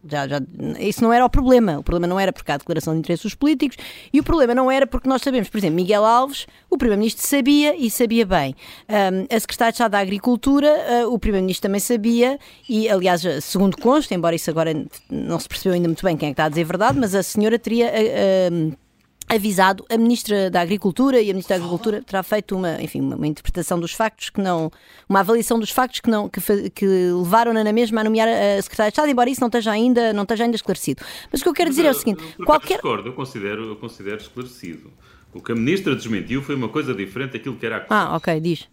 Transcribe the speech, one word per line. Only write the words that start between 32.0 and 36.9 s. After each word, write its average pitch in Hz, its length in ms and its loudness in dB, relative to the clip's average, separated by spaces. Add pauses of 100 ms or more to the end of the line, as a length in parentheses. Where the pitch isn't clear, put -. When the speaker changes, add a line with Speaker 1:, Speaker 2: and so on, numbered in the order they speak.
Speaker 2:
eu, 160 40 -14
por 160 80 -16
acaso, 180 140 -8
Speaker 1:
qualquer - 280 2
Speaker 2:
discordo, 110 340 -4
eu 127 40 -10
considero, 113 520 -8
eu 110 120 -10
considero 107 400 -12
esclarecido. 87 720 -16 (420)
O 87 100 -16
que 117 100 -6
a - 20 -2
Ministra 147 400 0
desmentiu 113 480 -6
foi 143 120 -6
uma 123 140 -4
coisa 131 260 -4